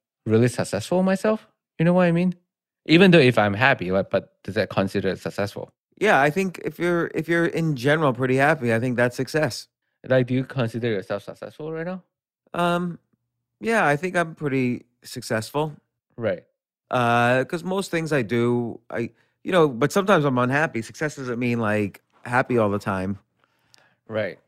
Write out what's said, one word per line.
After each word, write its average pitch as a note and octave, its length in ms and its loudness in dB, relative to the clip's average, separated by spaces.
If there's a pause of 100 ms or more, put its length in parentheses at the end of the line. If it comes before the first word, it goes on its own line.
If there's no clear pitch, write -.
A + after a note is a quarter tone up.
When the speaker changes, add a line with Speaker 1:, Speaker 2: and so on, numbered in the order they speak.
(240)
Speaker 1:
really A2+ 240 4
successful - 540 -2
myself? G3 440 0 (320)
You E3 60 2
know F3 80 4
what F3+ 120 4
I E3+ 80 4
mean? F3 220 0 (520)
Even F3+ 240 8
though E3+ 80 10
if B2 200 6
I'm G#2 160 2
happy, A2 360 2
like, F#2+ 180 0
but - 360 -4
does G2 100 -8
that G2+ 160 0
consider F#2+ 460 -2
successful? - 520 -8 (300)
Speaker 2:
Yeah, F3+ 240 4
I D3 80 2
think F#3+ 340 -4
if - 140 -8
you're, E3+ 360 -2
if D#3 140 -4
you're E3+ 180 2
in D#3+ 300 -2
general C#3+ 380 2
pretty B2+ 220 0
happy, C#3 360 2
I A2+ 80 2
think B2+ 160 -2
that's B2 200 0
success. C3+ 520 -4 (400)
Speaker 1:
Like, B2+ 180 2
do B2+ 80 -2
you C3 100 0
consider A#2 440 -4
yourself G2+ 360 -4
successful D3+ 460 -14
right D#3+ 160 -8
now? F#3 160 -10 (520)
Speaker 2:
Um, F3 440 -2 (640)
yeah, G#3+ 260 0
I D3 100 2
think F3+ 200 -4
I'm E3 180 -2
pretty C3 520 -2 (160)
successful. C#3 720 -6 (400)
Speaker 1:
Right. G#2 280 -4 (460)
Speaker 2:
Uh, A#2+ 540 2
'cause E3 200 -8
most F#3 260 -4
things D#3+ 220 -4
I C#3 100 2
do, A#2+ 640 -2
I, A#2 220 -6 (320)
you - 100 -6
know, D#3+ 160 6
but C3+ 220 -2
sometimes F#3+ 340 2
I'm B2+ 140 0
unhappy. B2+ 420 0
Success D3 360 -8
doesn't B2 220 -8
mean, A#2+ 200 -2
like, G#2+ 420 -2 (220)
happy B2 340 -2
all G#2+ 140 2
the G#2 80 -2
time. G2 400 -4 (920)
Speaker 1:
Right. G#2+ 400 -6